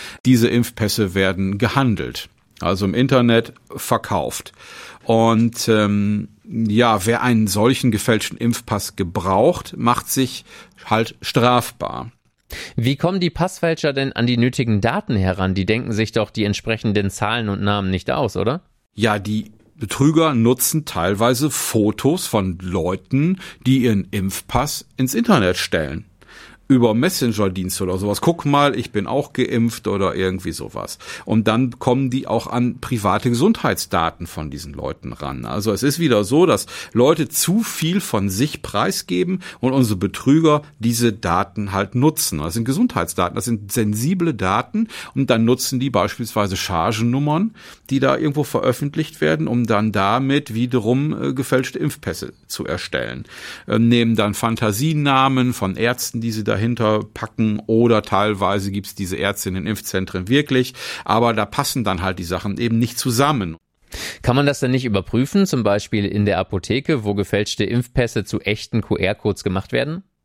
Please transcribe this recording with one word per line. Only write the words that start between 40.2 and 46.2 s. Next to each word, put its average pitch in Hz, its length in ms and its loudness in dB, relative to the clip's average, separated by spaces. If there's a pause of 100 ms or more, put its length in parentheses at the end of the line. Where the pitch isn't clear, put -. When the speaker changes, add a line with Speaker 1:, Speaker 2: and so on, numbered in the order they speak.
Speaker 1:
diese 117 340 2
Daten 98 600 -2
halt 98 240 -2
nutzen. 139 420 0
Das 85 160 -4
sind 117 120 -2
Gesundheitsdaten, 110 680 0
das 101 120 -4
sind 104 260 -4
sensible 131 600 0
Daten 113 540 -2 (300)
und 135 120 0
dann 113 160 4
nutzen 127 360 0
die 135 100 -2
beispielsweise 104 640 -2